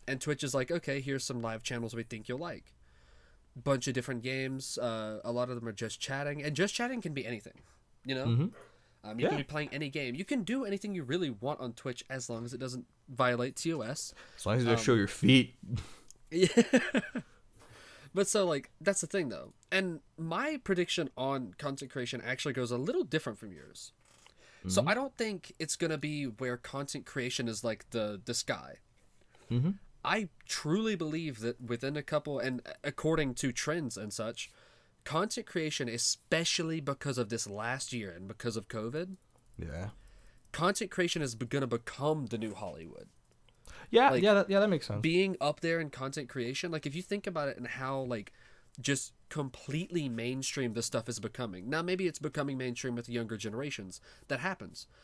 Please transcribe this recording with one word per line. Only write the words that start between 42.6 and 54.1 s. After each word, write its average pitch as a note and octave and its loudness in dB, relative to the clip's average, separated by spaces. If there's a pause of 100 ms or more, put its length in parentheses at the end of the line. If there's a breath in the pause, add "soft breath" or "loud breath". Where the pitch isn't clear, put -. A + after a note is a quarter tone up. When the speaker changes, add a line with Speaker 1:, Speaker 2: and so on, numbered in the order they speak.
Speaker 2:
Yeah, C4 10
Speaker 1:
Like, B3+ 6
Speaker 2:
yeah, G#3 10
that, G3 6
yeah, G3 6
that G#3+ 6
makes F3 2
sense. G#2 0
Speaker 1:
being F3+ 6
up D3 2
there E3 2
in D#3 -2
content C3+ -6
creation, C#3 -2
like, D#3+ -4
if C#3+ -4
you F3 -4
think G3+ -4
about D#3 -2
it - -6
and A#2+ -8
how, C3 -2
like, A#2+ -4 (480 soft breath)
just C3+ 0 (160)
completely D3+ -4
mainstream B2 -2
this A#2 0
stuff - -2
is A#2 -4
becoming. G#2+ -6
Now, D#3 0
maybe F#3 0
it's D#3+ 0
becoming C#3+ -2
mainstream B2+ -2
with A#2+ -4
the A#2+ -8
younger A2+ -2
generations. A2 -6 (280 soft breath)